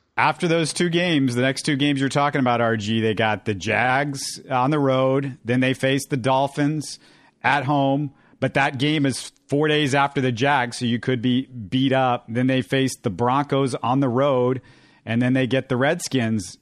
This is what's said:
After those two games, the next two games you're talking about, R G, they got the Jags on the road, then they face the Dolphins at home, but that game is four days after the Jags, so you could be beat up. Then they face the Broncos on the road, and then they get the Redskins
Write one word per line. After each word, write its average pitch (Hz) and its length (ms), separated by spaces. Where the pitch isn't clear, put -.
After 147 320
those 160 240
two 175 160
games, 165 480
the 123 60
next 131 220
two 151 120
games 139 240
you're 135 80
talking 143 320
about, 123 220
R 113 160
G, 110 240
they 110 120
got 107 300
the 110 100
Jags 127 840
on 131 220
the 151 80
road, 131 640
then 120 160
they 127 140
face 135 340
the - 80
Dolphins 139 840
at 135 220
home, 139 480
but 131 140
that 135 240
game 147 280
is - 280
four 147 180
days 151 260
after 143 280
the 131 100
Jags, 123 460
so 127 80
you 117 140
could 127 220
be 127 260
beat 127 440
up. 127 380
Then 123 180
they 131 140
face 135 340
the - 140
Broncos 131 680
on 123 240
the 139 100
road, 127 520
and 113 160
then 127 120
they 131 120
get 131 220
the 131 80
Redskins 120 880